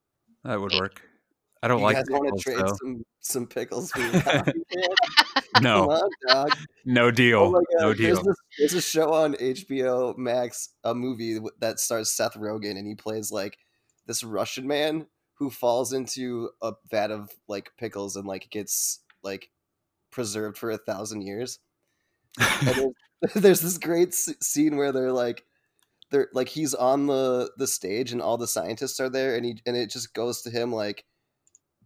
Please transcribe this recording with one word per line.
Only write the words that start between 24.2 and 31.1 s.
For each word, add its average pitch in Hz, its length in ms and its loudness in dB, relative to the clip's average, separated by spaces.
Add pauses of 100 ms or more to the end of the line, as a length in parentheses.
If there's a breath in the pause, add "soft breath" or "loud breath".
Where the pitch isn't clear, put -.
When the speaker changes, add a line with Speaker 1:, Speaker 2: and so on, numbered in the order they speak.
Speaker 3:
scene 147 360 2
where 139 160 2
they're, 127 200 2
like, 123 320 -2 (640)
they're, 143 240 2
like, 127 140 0
he's 151 260 -4
on 139 340 2
the, 131 500 0
the 131 100 -2
stage 117 460 -4
and 120 80 -4
all 110 160 0
the 117 100 -4
scientists 113 540 -4
are 131 80 -2
there, 131 260 -2
and 120 100 -2
he, 117 200 -6
and 123 100 -2
it 117 140 -2
just 120 240 -12
goes 120 300 -4
to 117 60 -10
him, 120 240 -2
like, 104 320 -4 (800)